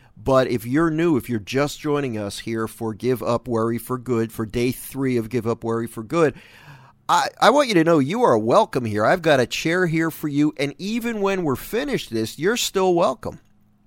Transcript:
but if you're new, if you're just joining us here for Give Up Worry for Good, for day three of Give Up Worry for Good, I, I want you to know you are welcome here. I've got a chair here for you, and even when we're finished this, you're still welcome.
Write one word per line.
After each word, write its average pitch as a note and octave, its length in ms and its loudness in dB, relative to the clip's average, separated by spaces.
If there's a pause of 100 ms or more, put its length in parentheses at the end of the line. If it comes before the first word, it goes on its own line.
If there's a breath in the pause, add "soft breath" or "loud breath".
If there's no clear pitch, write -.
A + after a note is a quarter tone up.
(140 soft breath)
but C3 340 2
if A2+ 180 -2
you're D#3 240 2
new, D#3+ 260 2
if A#2 140 -2
you're A#2 80 -2
just C3+ 420 -4
joining C#3+ 380 -4
us G2+ 220 -8
here A2+ 280 -4
for A2+ 240 -8
Give A2 300 -2
Up A2+ 260 -2
Worry A#2 300 0
for B2+ 180 -6
Good, A#2 340 -2
for - 140 -6
day B2 280 -2
three C3 440 -4
of A2 140 -2
Give A2+ 160 -2
Up A#2 180 -4
Worry A#2 220 -2
for A2+ 160 -12
Good, C#3+ 320 2 (720 loud breath)
I, D#3+ 200 2 (120)
I G3 100 8
want C#4 180 4
you A3 60 0
to D#3+ 100 6
know E3 140 4
you D#3+ 240 0
are D3 160 6
welcome C3 460 2
here. G#2+ 200 0
I've E3 180 2
got D3+ 180 4
a A#2 60 2
chair F3 400 -2
here D#3+ 240 0
for - 180 -8
you, D3 280 2
and C#3+ 220 -4
even A3+ 420 -4
when G3 240 0
we're C3+ 120 0
finished A#3+ 540 -6
this, A2 280 -4
you're F#3+ 180 0
still F#3+ 380 0
welcome. E3+ 460 -2 (460)